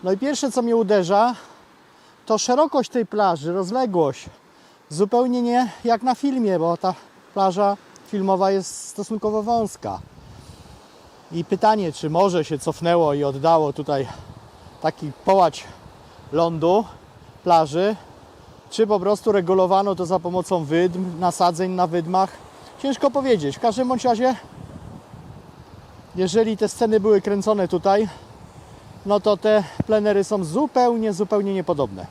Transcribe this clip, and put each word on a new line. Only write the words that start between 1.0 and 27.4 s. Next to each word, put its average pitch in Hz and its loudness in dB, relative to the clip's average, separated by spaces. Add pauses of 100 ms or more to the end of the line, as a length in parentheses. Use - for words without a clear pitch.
to 220 0
szerokość 262 2
tej 233 -2
plaży, 175 -2
rozległość. 185 -2 (600)
Zupełnie 240 0
nie 240 0 (120)
jak 226 2
na 254 0
filmie, 240 0
bo 170 0
ta 185 -2 (400)
plaża 196 2 (300)
filmowa 190 0
jest - -4
stosunkowo 214 -6
wąska. 208 -4 (1300)
I 165 -6
pytanie, 208 0
czy - -6
morze 175 2
się 151 -6
cofnęło 165 0
i 143 -2
oddało 143 2
tutaj 139 -4 (760)
taki 156 -4 (140)
połać 190 4 (680)
lądu, 170 2 (580)
plaży, 170 2 (760)
czy 220 0
po 202 2
prostu 202 0
regulowano 190 2
to 175 -4
za 180 0
pomocą 175 -4
wydm, 175 -2
nasadzeń 180 0
na 180 0
wydmach. 180 -2 (500)
Ciężko 277 0
powiedzieć. 226 0
W - -16
każdym 240 0
bądź 254 -2
razie, 247 2 (1800)
jeżeli 196 2
te 208 0
sceny 220 2
były 202 4
kręcone 202 0